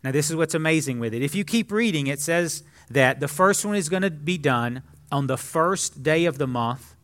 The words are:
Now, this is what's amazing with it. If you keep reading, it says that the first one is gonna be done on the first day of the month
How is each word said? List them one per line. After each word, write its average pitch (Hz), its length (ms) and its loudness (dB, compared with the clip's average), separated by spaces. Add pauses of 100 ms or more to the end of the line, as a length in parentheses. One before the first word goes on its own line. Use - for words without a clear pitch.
Now, 135 60 -2
this 147 200 0
is 165 60 -4
what's 160 180 0
amazing 156 440 2
with 117 160 -4
it. 120 80 -2
If 139 120 -2
you 196 100 -2
keep - 260 -2
reading, 202 380 0
it 143 100 -4
says 165 460 -2 (260)
that 131 300 4
the 139 80 -2
first 190 360 2
one 208 120 -2
is 165 120 -2
gonna 185 220 0
be 156 260 -4
done 127 460 0 (300)
on 139 160 0
the 131 80 0
first 165 680 -2
day 160 220 2
of 160 140 0
the 156 100 0
month 120 560 -4